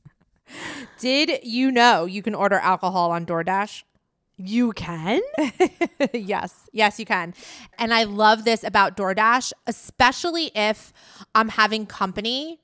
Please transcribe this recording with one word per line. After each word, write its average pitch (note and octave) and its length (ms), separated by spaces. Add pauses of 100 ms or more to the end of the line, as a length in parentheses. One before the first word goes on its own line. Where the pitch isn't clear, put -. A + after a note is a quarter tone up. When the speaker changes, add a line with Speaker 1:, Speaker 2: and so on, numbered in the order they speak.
(200)
Speaker 1:
<laughs> - 800
Did C#4 440
you B3+ 280
know A#3 340
you F#3+ 160
can G#3+ 140
order G3 220
alcohol F3+ 520
on E3+ 160
DoorDash? F3+ 560 (560)
Speaker 2:
You A3 360
can? E3+ 520
Speaker 1:
<laughs> D5 60 (800)
Yes. G3 600
Yes, G#3 260
you A3 60
can. F3+ 280 (460)
And A#3 140
I A3+ 100
love G#3+ 400
this A3+ 200
about G3 340
DoorDash, G#3+ 560 (140)
especially D4 840
if G#3+ 380 (420)
I'm A3 140
having G#3+ 380
company, A#3+ 800